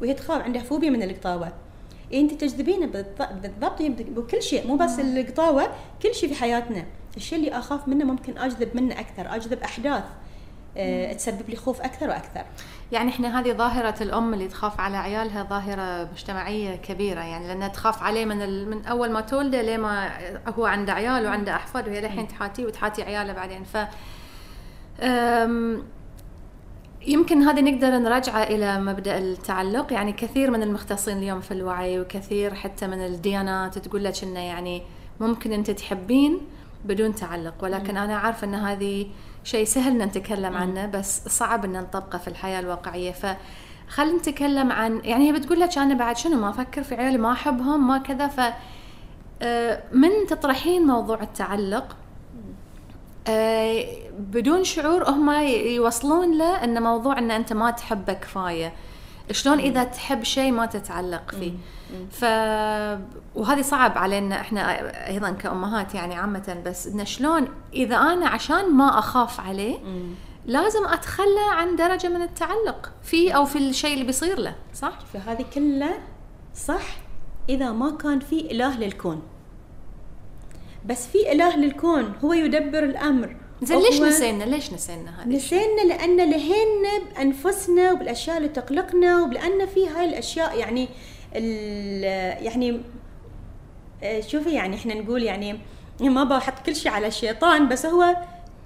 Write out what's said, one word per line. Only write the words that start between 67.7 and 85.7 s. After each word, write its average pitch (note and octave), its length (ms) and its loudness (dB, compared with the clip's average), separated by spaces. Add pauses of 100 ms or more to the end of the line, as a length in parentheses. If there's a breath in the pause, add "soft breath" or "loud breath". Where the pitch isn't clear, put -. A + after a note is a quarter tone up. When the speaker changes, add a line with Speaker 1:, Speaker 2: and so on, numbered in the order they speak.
Speaker 2:
إذا A#3+ 220 2
أنا D#4+ 320 4
عشان D#4+ 440 2
ما C4+ 260 8
أخاف B3 420 2
عليه G3 380 -4
Speaker 1:
مم. F3+ 360 -8 (320 loud breath)
Speaker 2:
لازم G4 400 2
أتخلى G4+ 640 2
عن E4+ 260 2
درجة F4+ 320 2
من F4 140 0
التعلق F4 720 -2 (100)
فيه E4+ 300 4
أو C#4+ 120 6
في C#4+ 140 0
الشيء C#4 360 2
اللي C4 100 0
بيصير D#4+ 340 0
له، F3 160 -4 (200)
صح؟ E4 240 -6 (140)
Speaker 1:
فهذه A3+ 320 -6 (100)
كلها D4 440 2 (560)
صح - 420 -4 (520)
إذا C4 240 2
ما B3+ 180 0
كان D4 300 0
في D#4+ 200 -2
إله B3+ 380 0
للكون. F#3+ 440 -4 (1600 loud breath)
بس B3 200 -4
في G#4 260 4
إله E4+ 240 6
للكون C#4+ 560 4 (120)
هو D#4 80 4
يدبر D4+ 520 2
الأمر. C4+ 520 2 (260)
Speaker 2:
زين، D#4+ 160 4
ليش F#4 220 8
Speaker 1:
هو E4 60 8
Speaker 2:
نسينا؟ A#3 380 4
ليش C4+ 280 -2
نسينا E3+ 500 -10
هذه A#3+ 40 -6
الأشياء؟ C#4 340 2
Speaker 1:
نسينا G#4+ 340 6